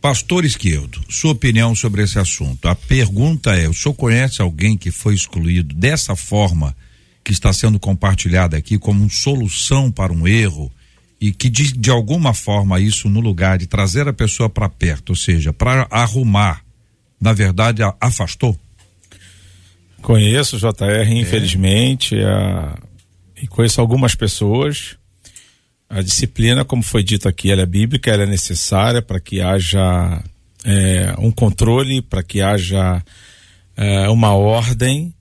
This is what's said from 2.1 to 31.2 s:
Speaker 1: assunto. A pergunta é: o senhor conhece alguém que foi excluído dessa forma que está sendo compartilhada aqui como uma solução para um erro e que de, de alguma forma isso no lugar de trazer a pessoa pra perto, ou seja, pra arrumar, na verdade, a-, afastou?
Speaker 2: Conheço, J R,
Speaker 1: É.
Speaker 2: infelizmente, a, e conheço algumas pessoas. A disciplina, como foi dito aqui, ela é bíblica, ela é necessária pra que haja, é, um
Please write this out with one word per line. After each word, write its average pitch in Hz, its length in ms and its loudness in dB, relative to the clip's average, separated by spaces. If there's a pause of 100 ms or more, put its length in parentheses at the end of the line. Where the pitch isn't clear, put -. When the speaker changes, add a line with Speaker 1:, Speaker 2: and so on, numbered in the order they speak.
Speaker 1:
assunto. 73 480 -2
A 87 80 2
pergunta 120 800 0
é: 82 140 2
o 80 60 0
senhor 147 200 -2
conhece 123 480 0
alguém 92 340 0
que 87 140 -4
foi 104 240 0
excluído 85 600 -2
dessa 104 420 0
forma 82 600 0 (480)
que - 80 -2
está 98 200 0
sendo 107 260 2
compartilhada 92 800 0
aqui 98 220 -2
como 101 240 0
uma 104 80 2
solução 135 800 0
para 92 220 -2
um 82 140 0
erro 92 440 0 (500)
e 101 120 0
que - 160 -2
de, 135 240 0
de 120 180 0
alguma 120 440 2
forma 98 460 0
isso 104 280 0
no 104 120 2
lugar 95 360 2
de 87 120 -2
trazer 98 400 0
a 135 40 -2
pessoa 110 380 -2
pra 101 180 -2
perto, - 420 -4
ou 90 60 0
seja, 80 360 0
pra 127 380 0
arrumar, 107 720 0 (580)
na 107 120 2
verdade, 107 520 2
a-, 98 160 -2
afastou? 110 580 -2 (1400)
Speaker 2:
Conheço, 113 560 2
J 104 280 -2
R, 107 240 2
Speaker 1:
É. 117 100 2
Speaker 2:
infelizmente, 107 1000 0
a, 95 560 -2 (600)
e - 60 -10
conheço 117 340 0
algumas 120 340 2
pessoas. 117 840 -2 (920)
A 98 140 -4
disciplina, 117 640 0
como 120 180 -2
foi 113 200 0
dito 98 260 0
aqui, 95 220 -2
ela 95 120 2
é 92 40 0
bíblica, 113 440 -2
ela 101 140 2
é - 20 -2
necessária 101 760 0
pra 95 200 -6
que 95 200 -6
haja, 90 840 0 (420)
é, 92 540 0
um 113 120 2